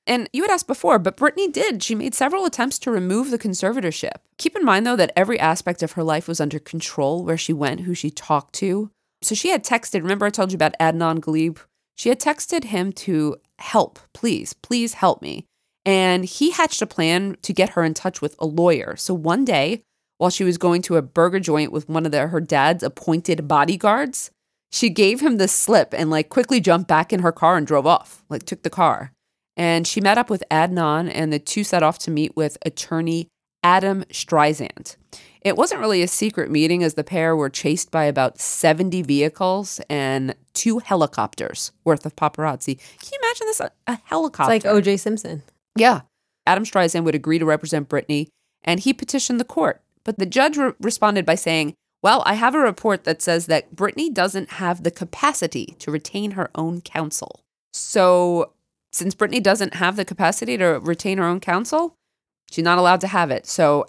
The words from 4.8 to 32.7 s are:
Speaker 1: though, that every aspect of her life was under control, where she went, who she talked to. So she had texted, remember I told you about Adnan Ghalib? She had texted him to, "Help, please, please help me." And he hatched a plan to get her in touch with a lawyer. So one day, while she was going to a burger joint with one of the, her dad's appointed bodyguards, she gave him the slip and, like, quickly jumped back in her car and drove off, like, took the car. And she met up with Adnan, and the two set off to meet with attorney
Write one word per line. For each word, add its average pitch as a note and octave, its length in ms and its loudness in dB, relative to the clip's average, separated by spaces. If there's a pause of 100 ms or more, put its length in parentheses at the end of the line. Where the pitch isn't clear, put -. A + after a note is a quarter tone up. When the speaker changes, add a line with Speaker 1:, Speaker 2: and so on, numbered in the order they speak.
Speaker 1:
though, A#3+ 100 0
that F3+ 200 4
every G3 240 2
aspect F3 420 0
of D#3+ 100 -4
her F3 120 -4
life D#3+ 240 -2
was E3 140 -2
under D3+ 160 -4
control, D#3+ 680 -4
where E3 140 -2
she D#3+ 160 -2
went, D3 260 -2
who F3+ 140 -6
she D#3 160 -6
talked - 460 -4
to. G3+ 340 -2 (320)
So - 120 -4
she E4 140 -2
had E4+ 160 0
texted, A3+ 380 -2
remember G3 240 0
I G#3 40 0
told F#3+ 220 -2
you F#3+ 40 -4
about D#3 220 2
Adnan E3 420 2
Ghalib? D#3+ 360 -2 (380)
She - 160 -2
had C4 100 2
texted D#4 440 -2
him G3 280 -4
to, D#3 440 -2 (220)
"Help, - 400 0 (140)
please, - 400 -4
please A#3 400 -4
help - 300 0
me." D2+ 240 -10 (400)
And F#3 400 2
he D4 240 0
hatched E4 320 0
a G#3 40 -4
plan F3+ 540 0
to - 140 -6
get F#3 160 2
her F3 120 0
in D#3+ 120 0
touch - 260 -6
with D3 180 -6
a D#3+ 60 -4
lawyer. D#3+ 540 2
So - 160 -4
one E3+ 320 0
day, F3+ 380 0 (340)
while F3 100 2
she F#3 160 -2
was F3 140 2
going F3+ 240 2
to E3+ 160 0
a D3 40 0
burger E3+ 380 2
joint D3+ 320 0
with D3+ 160 -6
one D#3+ 160 -2
of D3+ 80 -2
the, D3 140 0
her E3+ 160 -2
dad's D#3 400 2
appointed D#3+ 640 -2
bodyguards, G3+ 840 0 (400)
she A#3 200 0
gave G3+ 300 2
him C4 180 2
the F#3+ 100 4
slip - 480 2
and, D#3+ 140 0
like, D#3 180 0
quickly B3 320 2
jumped F3 280 2
back D#3+ 220 2
in F#3 100 0
her F3 120 2
car E3+ 240 4
and D3+ 100 0
drove C#3+ 200 2
off, - 420 0
like, D3 160 -6
took - 200 -10
the E3 40 0
car. D3+ 420 0 (460)
And E3+ 300 0
she - 140 -4
met G3+ 180 4
up A#3 120 -2
with F#3+ 200 -2
Adnan, E3 640 0
and D#3+ 180 -2
the D3 60 0
two - 240 -4
set F3+ 220 0
off D#3 160 2
to - 100 -6
meet D#3 260 -2
with D3+ 300 -2
attorney E3 640 -4 (340)